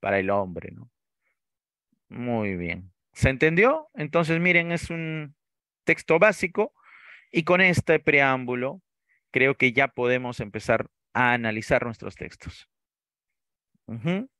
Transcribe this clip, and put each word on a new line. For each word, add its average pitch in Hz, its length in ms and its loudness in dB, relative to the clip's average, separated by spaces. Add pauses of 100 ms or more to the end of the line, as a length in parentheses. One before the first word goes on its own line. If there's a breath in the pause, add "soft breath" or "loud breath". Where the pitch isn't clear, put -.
Para 98 180 0
el 95 120 -2
hombre, 92 420 -4
¿no? 113 180 -20 (1160)
Muy 117 480 -4
bien. 87 360 -8 (200)
¿Se - 180 2
entendió? 190 640 2
Entonces, 165 460 0
miren, 170 320 2
es - 180 -6
un 156 460 -10 (480)
texto 165 340 2
básico 202 560 2 (560 loud breath)
y 160 140 -2
con 180 160 4
este 175 400 4
preámbulo 135 840 0 (480)
creo 135 260 2
que 127 160 0
ya 135 160 2
podemos 123 520 -2
empezar 110 480 -2 (260)
a 120 180 2
analizar 117 520 0
nuestros 113 320 -10
textos. - 520 -16 (1160)
Ujú. 170 420 -6 (120)